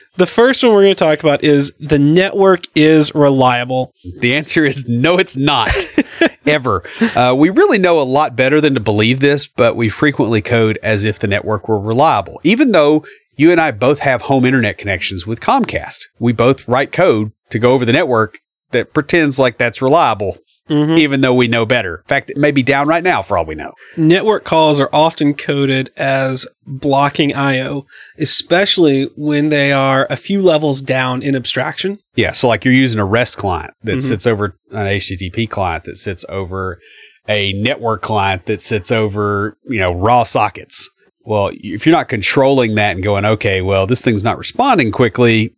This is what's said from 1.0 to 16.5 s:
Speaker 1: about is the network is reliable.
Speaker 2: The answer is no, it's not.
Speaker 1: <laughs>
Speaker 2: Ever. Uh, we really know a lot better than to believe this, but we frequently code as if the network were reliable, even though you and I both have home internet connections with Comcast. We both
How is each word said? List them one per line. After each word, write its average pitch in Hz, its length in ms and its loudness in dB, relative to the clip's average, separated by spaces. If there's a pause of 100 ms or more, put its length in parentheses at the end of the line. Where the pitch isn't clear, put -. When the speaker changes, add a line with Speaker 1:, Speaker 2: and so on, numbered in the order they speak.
Speaker 1:
about 143 240 0
is 143 340 2
the 147 200 0
network 185 760 2
is 156 400 4
reliable. 127 800 2 (280)
Speaker 2:
The 123 140 2
answer 151 300 0
is 135 240 -2
no, 135 300 0
it's 185 180 -2
not. 135 340 0 (460)
Speaker 1:
<laughs> - 300 -2
Speaker 2:
Ever. 127 360 0 (180)
Uh, 139 360 2
we 151 140 4
really 302 280 4
know 175 220 4
a - 20 0
lot 131 340 0
better 135 240 2
than 147 140 2
to 123 60 -2
believe 110 400 0
this, 143 260 2
but 120 300 0
we 113 120 0
frequently 117 540 0
code 113 400 0
as 104 220 -2
if 107 140 -4
the - 80 -6
network 101 420 -4
were 107 120 0
reliable, 113 640 0
even 233 280 2
though 151 320 4 (320)
you 156 140 4
and 170 100 4
I 160 120 0
both 127 280 0
have 127 220 -2
home 135 220 0
internet 127 340 0
connections 95 480 -6
with 113 140 -8
Comcast. 196 640 -4 (160)
We 120 120 0
both 123 360 0